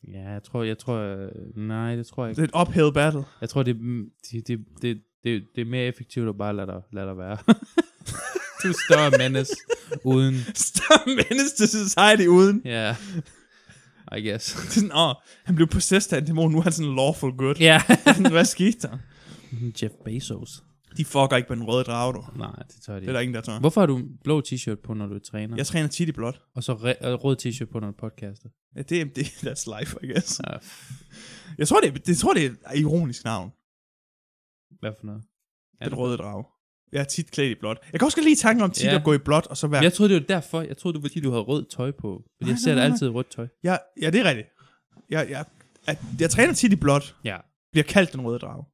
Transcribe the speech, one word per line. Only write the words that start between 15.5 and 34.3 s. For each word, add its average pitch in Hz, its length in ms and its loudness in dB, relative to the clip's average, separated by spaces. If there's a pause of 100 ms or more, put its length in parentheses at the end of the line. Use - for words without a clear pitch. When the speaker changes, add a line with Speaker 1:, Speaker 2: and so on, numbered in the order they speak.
Speaker 2:
blev 165 120 6
possessed 190 460 2
af 147 80 0
en 151 60 -4
dæmon, 160 240 2
nu 151 60 4
er 165 40 4
han 170 100 2
sådan 151 240 -4
lawful 139 420 0
good. 135 220 0
Speaker 1:
Ja. 160 220 8 (140)
Speaker 2:
<laughs> - 100 0
Sådan, 190 260 6
hvad 165 140 6
skete 196 420 0
der? - 100 -10 (840)
Speaker 1:
Jeff 110 100 -6 (120)
Bezos. 113 580 -10 (340)
Speaker 2:
De 156 80 -2
fucker 135 320 2
ikke 123 120 0
med 123 80 -4
den 117 100 -4
røde 123 160 4
drage, 120 300 -2
du. 92 100 -10 (120)
Speaker 1:
Nej, - 160 -10 (220)
det - 120 -20
tør 107 100 -12
de 95 60 -10
Speaker 2:
Det 92 80 -8
er 131 40 -4
der 123 60 -2
Speaker 1:
ikke. 123 100 -2
Speaker 2:
ingen, 120 60 -6
der 113 60 -8 (120)
tør. 110 60 -8
Speaker 1:
Hvorfor 156 220 4
har 190 40 6
du 139 120 2
en 127 260 -10
blå 147 240 0
t-shirt 120 360 -6
på, 113 100 -8
når 104 140 -8
du 101 120 -10
træner? 107 380 -10
Speaker 2:
Jeg 139 100 -4
træner 156 200 -2
tit 160 220 -4
i - 20 -4
blåt. 135 300 -8 (140)
Speaker 1:
Og 123 80 -8
så 131 100 -4
re-, 117 340 -4
øh, 123 60 -2
rød 131 220 0 (100)
t-shirt 120 260 -8
på, 117 80 -8
når 107 80 -8
du 101 120 -10
podcaster. 107 500 -14 (260)
Speaker 2:
Ja, 139 60 -12
det 170 200 -4
er, 156 40 -6
det, 139 200 -6 (100)
<laughs> - 120 -12
that's 113 320 -10
life, 139 240 -10
I - 40 -12
guess. - 400 -4
Speaker 1:
Ja. - 100 -10 (1000)
Speaker 2:
Jeg 151 100 -2
tror, 370 120 6
det 330 100 2
er, 139 40 -10
det, 160 240 0
tror, 370 160 4
det 170 120 2
er 127 40 0 (240)
et 143 60 0
ironisk 151 440 0
navn. 107 280 -6 (1300)